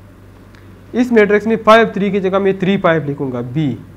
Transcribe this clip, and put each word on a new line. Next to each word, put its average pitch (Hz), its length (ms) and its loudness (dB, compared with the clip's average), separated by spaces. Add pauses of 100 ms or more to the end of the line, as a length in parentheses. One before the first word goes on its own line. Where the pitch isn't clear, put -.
(920)
इस 240 180 -2
matrix 208 360 2
में 226 100 0
फ़ाइव 220 360 4
थ्री 196 180 -2
की 202 80 -2
जगह 190 200 0
मैं 190 200 0
थ्री 196 180 0
फ़ाइव 160 280 0
लिखूँगा 139 380 -6
बी 127 340 -4 (200)